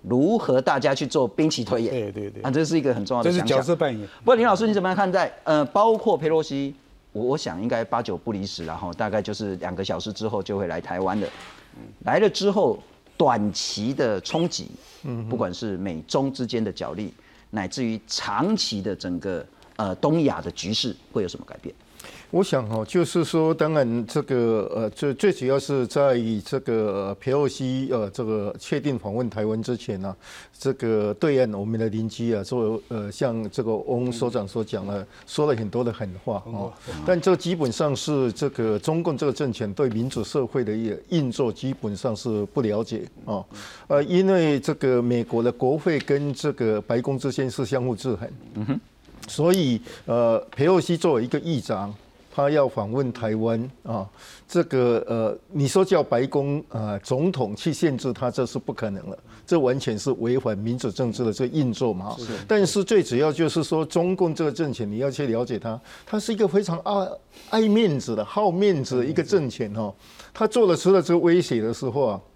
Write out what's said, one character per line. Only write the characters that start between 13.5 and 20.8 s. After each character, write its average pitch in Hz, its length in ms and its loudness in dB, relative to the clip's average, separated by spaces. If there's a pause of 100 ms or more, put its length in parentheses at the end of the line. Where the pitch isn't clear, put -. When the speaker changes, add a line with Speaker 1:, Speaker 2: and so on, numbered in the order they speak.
Speaker 1:
期 110 420 -4
的 113 280 0
冲 165 260 0
击， - 200 -6 (360)
Speaker 3:
嗯 117 200 -8
哼。 110 60 -8
Speaker 1:
不 127 60 -2
管 98 180 -2
是 101 240 -6
美 85 300 -6
中 135 240 0
之 127 140 -6
间 113 180 -2
的 98 80 -2
角 78 220 -8
力， 101 200 -8 (360)
乃 98 180 -4
至 127 160 -4
于 113 240 -2
长 143 480 0
期 101 260 -2
的 98 140 -2
整 90 240 -6
个， 92 260 -6 (320)
呃， 98 180 -2
东 160 280 2
亚 87 160 2
的 85 120 -6
局 101 220 -6
势 113 220 -4 (160)